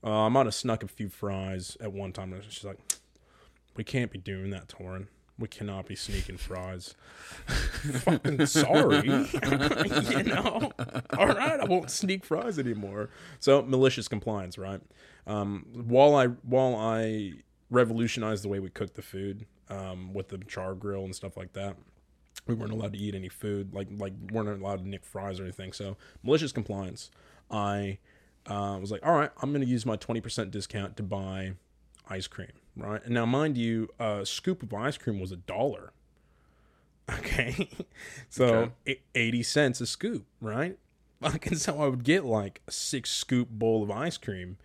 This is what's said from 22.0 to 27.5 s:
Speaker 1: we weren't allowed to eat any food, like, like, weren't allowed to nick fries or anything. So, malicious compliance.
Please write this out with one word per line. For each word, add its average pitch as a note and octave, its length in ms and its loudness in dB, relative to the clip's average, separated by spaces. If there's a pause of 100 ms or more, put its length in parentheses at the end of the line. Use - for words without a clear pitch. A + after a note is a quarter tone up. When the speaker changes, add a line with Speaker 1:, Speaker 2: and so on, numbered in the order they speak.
Speaker 1:
we A#2+ 80 0
weren't A2 180 -6
allowed G#2+ 200 -4
to G2+ 60 -10
eat G2+ 160 -4
any F#2 160 -6
food, G2+ 420 -4
like, G2 240 -6
like, G2 160 -4 (180)
weren't G#2 300 -2
allowed G2 200 -4
to F#2 80 -8
nick G2 160 -10
fries G2 360 -6
or F#2+ 40 -8
anything. F#2 280 -10
So, G2+ 240 -8 (260)
malicious D3+ 300 4
compliance. G2 580 -6 (400)